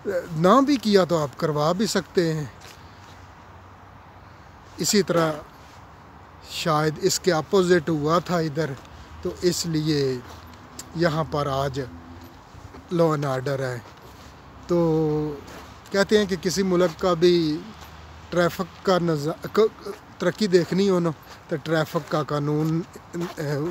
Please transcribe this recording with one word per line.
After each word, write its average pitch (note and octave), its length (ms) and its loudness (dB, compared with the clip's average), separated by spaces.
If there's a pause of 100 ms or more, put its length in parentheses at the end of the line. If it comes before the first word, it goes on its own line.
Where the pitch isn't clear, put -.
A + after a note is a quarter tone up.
(380)
ना F#3+ 220 8
भी C#4 160 2
किया G3+ 280 4
तो E3 140 0
आप D3 160 -2
करवा D#3 380 0
भी G3 140 0
सकते E3+ 460 0
हैं। D3 180 -4 (2250)
इसी F#3+ 220 2
तरह D#3+ 380 0 (1120)
शायद D#3 500 0
इसके - 260 0
opposite F3 580 4
हुआ D#3+ 320 2
था F3 220 -2
इधर, D3+ 340 -4 (480)
तो F3+ 100 -6 (100)
इसलिए D3+ 760 0 (760)
यहाँ D#3+ 280 2
पर C#3+ 240 -2
आज C3+ 380 -2 (1080)
law E3 220 4
and C#3+ 80 -2
order C3 360 -2
है। B2+ 180 -4 (880)
तो F3 100 2 (1120)
कहते G3 260 4
हैं G#3 80 2
कि F#3 100 -4
किसी F3 260 -2
मुल्क F3+ 400 2
का F#3 120 4
भी E3+ 460 2 (720)
traffic E3+ 360 0 (200)
का F#3 120 6
नज़ा-, E3 480 -2 (120)
क-, G#3+ 360 0 (260)
तरक्की F#3+ 280 0
देखनी F3+ 400 2
हो F#3 100 4
ना, E3 120 0 (400)
तो E3+ 60 -4
traffic D#3 520 -2
का D#3 140 0
कानून, D3+ 580 -2
अ, F#3+ 60 -6 (840)